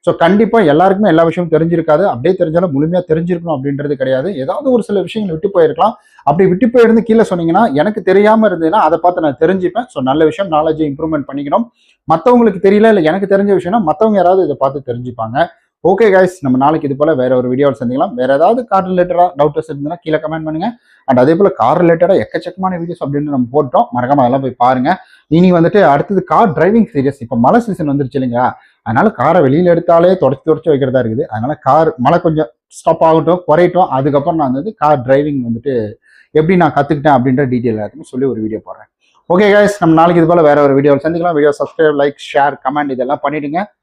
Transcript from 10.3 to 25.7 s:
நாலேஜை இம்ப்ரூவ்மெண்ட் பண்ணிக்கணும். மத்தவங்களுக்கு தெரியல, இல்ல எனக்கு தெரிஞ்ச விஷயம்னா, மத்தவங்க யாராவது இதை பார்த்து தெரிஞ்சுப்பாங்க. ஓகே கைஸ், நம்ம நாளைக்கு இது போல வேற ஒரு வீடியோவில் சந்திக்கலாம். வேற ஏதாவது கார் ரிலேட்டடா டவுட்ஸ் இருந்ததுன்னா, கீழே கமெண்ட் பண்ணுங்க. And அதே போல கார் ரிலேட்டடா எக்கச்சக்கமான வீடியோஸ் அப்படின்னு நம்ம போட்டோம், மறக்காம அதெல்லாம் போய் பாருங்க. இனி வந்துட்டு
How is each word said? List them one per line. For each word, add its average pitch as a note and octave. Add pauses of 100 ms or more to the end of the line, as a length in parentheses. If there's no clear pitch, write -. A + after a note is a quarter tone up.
நாலேஜை D#3
இம்ப்ரூவ்மெண்ட் D#3
பண்ணிக்கணும். C#3+ (440)
மத்தவங்களுக்கு G#3
தெரியல, G#3
இல்ல G3
எனக்கு F#3+
தெரிஞ்ச G3+
விஷயம்னா, G3+
மத்தவங்க G3+
யாராவது F3+
இதை C#3
பார்த்து C3+
தெரிஞ்சுப்பாங்க. B2 (360)
ஓகே G3
கைஸ், F#3
நம்ம B2+
நாளைக்கு D3+
இது C3+
போல D3+
வேற B2+
ஒரு B2
வீடியோவில் C3+
சந்திக்கலாம். C3
வேற B3+
ஏதாவது G3+
கார் F#3+
ரிலேட்டடா F3+ (120)
டவுட்ஸ் D3+
இருந்ததுன்னா, C#3+
கீழே D#3
கமெண்ட் D#3
பண்ணுங்க. D#3+ (400)
And B2
அதே D3
போல G3
கார் C3
ரிலேட்டடா E3+
எக்கச்சக்கமான F3+
வீடியோஸ் E3+
அப்படின்னு D3
நம்ம B2+
போட்டோம், D3+
மறக்காம B2+
அதெல்லாம் B2+
போய் C3
பாருங்க. B2+ (360)
இனி F3+
வந்துட்டு E3+